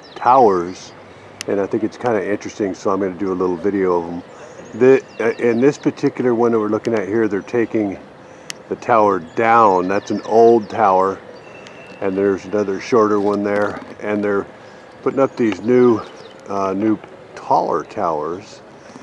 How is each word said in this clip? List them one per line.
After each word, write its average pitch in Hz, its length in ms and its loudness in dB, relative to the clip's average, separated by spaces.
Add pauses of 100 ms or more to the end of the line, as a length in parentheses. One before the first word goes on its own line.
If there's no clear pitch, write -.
(140)
towers, 95 760 2 (540)
and 104 140 -2
I 95 60 -2
think 110 180 -2
it's - 140 -6
kinda 110 280 -2
interesting, 101 460 -6
so 104 180 -4
I'm 95 100 0
gonna 98 120 -2
do 92 200 -6
a - 20 -4
little 90 220 -2
video 92 420 0
of 85 100 -4
'em. 87 140 -10 (520)
The, 127 280 4 (180)
uh, 113 180 0
in 117 220 0
this 143 160 2
particular 131 580 -2
one 117 180 2
that 113 60 2
we're 107 100 -2
looking 110 260 -2
at 101 120 -2
here, 110 220 0
they're 95 140 -2
taking 107 560 -2 (720)
the 98 60 -6
tower 107 420 2
down. 104 680 2
That's 98 240 -4
an 107 140 -4
old 117 460 4
tower, 95 480 2 (840)
and 98 160 -4
there's 98 300 0
another 98 340 -4
shorter 107 400 2
one 101 240 -2
there, 101 340 -2 (220)
and 104 240 -4
they're 101 220 -2 (560)
putting 127 180 -2
up 131 160 0
these 104 240 -2
new, 120 400 4 (480)
uh, 98 260 -4
new 104 240 -2 (360)
taller 139 500 -2
towers. 82 800 -6 (400)